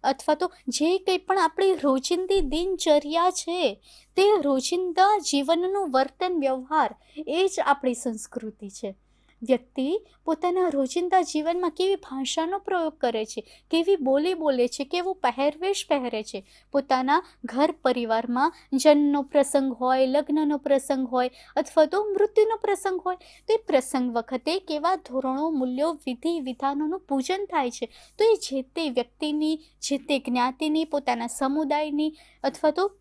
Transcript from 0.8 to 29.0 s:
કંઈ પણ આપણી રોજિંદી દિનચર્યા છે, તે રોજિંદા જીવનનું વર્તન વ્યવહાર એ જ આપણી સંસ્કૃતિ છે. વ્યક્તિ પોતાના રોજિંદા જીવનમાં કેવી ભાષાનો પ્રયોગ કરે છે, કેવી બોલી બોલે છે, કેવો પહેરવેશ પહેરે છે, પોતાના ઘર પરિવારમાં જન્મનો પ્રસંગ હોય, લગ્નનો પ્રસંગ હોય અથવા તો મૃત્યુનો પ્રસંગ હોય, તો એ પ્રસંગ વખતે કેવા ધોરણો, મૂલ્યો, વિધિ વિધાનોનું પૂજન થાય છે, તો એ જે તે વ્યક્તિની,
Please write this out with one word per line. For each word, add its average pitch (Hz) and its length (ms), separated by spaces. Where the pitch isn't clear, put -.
કંઈ 370 200
પણ 381 200
આપણી 381 360
રોજિંદી 349 640
દિનચર્યા 320 920
છે, 330 520
તે 403 240
રોજિંદા 359 800
જીવનનું 339 720
વર્તન 294 500
વ્યવહાર 262 560
એ 349 300
જ - 40
આપણી 262 340
સંસ્કૃતિ 220 720
છે. 196 260
વ્યક્તિ 262 580
પોતાના 359 440
રોજિંદા 339 540
જીવનમાં 339 480
કેવી 381 260
ભાષાનો 320 600
પ્રયોગ 339 340
કરે 233 320
છે, - 460
કેવી 339 260
બોલી 294 380
બોલે 269 340
છે, 277 160
કેવો 359 280
પહેરવેશ 302 760
પહેરે 240 340
છે, 196 240
પોતાના 277 500
ઘર 277 280
પરિવારમાં 247 800
જન્મનો 285 500
પ્રસંગ 269 500
હોય, 254 340
લગ્નનો 294 520
પ્રસંગ 269 500
હોય 247 220
અથવા 311 300
તો 403 180
મૃત્યુનો 427 520
પ્રસંગ 392 440
હોય, 359 160
તો - 380
એ - 20
પ્રસંગ 254 600
વખતે 262 420
કેવા 330 360
ધોરણો, 269 560
મૂલ્યો, 269 420
વિધિ 311 480
વિધાનોનું 285 600
પૂજન 359 500
થાય 277 200
છે, - 220
તો 427 60
એ 440 120
જે 262 260
તે 311 280
વ્યક્તિની, 302 680